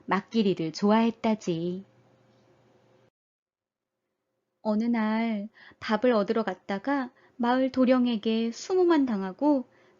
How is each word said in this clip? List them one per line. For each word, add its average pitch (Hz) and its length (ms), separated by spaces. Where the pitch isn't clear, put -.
막길이를 185 680
좋아했다지. 208 1080
어느 214 220
날 220 640
밥을 220 320
얻으러 214 320
갔다가 247 680
마을 254 360
도령에게 240 800
수모만 339 560
당하고 240 600